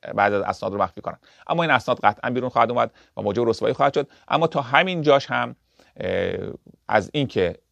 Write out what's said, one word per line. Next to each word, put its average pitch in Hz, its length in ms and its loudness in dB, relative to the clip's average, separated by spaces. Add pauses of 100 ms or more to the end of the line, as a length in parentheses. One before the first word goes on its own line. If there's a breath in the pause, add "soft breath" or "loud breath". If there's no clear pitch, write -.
(160)
بعضی 101 200 4
از 98 80 0
اسناد 98 300 -6
رو 101 80 -2
مخفی 92 200 -4
کنن. - 160 -10 (300 soft breath)
اما 165 160 0
این 156 80 0
اسناد 127 320 2
قطعاً 104 280 0
بیرون 123 180 -4
خواهد 117 220 2
اومد 117 200 0 (260 soft breath)
و 107 40 -8
موجب 104 280 0
رسوایی 110 240 0
خواهد 139 200 2
شد. 143 140 0 (200 soft breath)
اما 160 200 2
تا 147 140 -2
همین 160 400 0
جاش 143 300 4
هم، 120 240 -4 (420 soft breath)
اه، 92 400 -2 (500)
از 110 260 2
اینکه 101 420 0 (160)